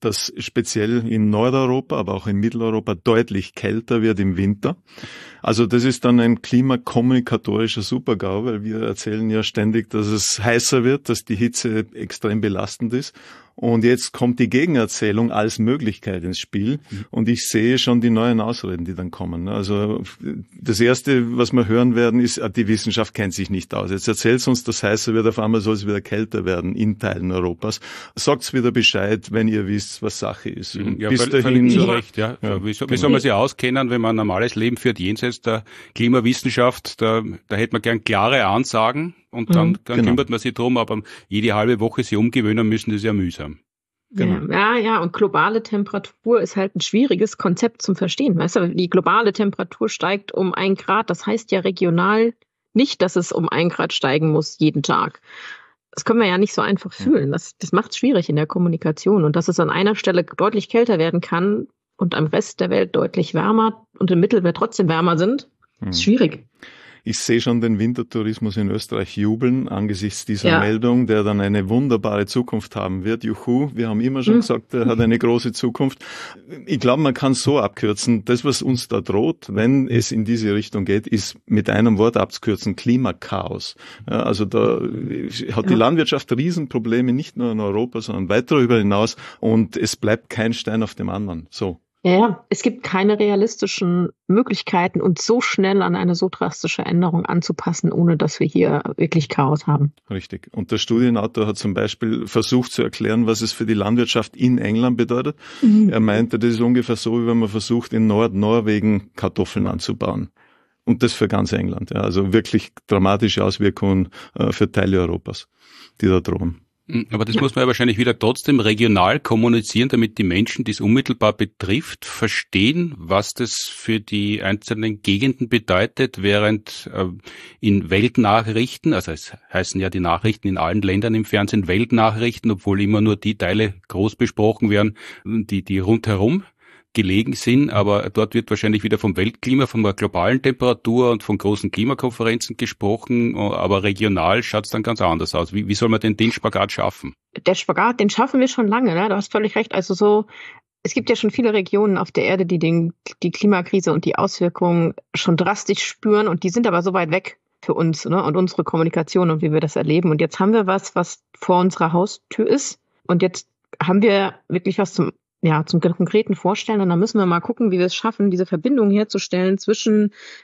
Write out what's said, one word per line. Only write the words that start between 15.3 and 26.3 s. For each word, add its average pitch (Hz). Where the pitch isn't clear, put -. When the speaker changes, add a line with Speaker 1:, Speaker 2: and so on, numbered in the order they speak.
Speaker 1:
als 107
Möglichkeit 107
ins 90
Spiel. 113
Speaker 2:
Mhm. 104
Speaker 1:
Und 113
ich 120
sehe 117
schon 120
die 120
neuen 113
Ausreden, 101
die 87
dann 90
kommen. 85
Also 104
das 110
Erste, 123
was 120
wir 120
hören 117
werden, 120
ist, 120
ah, 110
die 104
Wissenschaft 107
kennt 98
sich 98
nicht 92
aus. 98
Jetzt 98
erzählt's 117
uns, 123
dass -
heißer 107
wird, 110
auf 113
einmal 110
soll 110
es 98
wieder 101
kälter 107